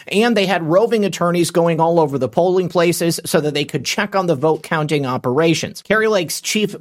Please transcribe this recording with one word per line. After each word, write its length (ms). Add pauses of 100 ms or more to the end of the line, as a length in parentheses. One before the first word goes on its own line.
and 300
they 100
had 160
roving 420
attorneys 460
going 300
all 200
over 180
the 100
polling 400
places 560
so 160
that 140
they 100
could 200
check 300
on 120
the 80
vote 280
counting 440
operations. 760
Kari 260
Lake's 320
chief 400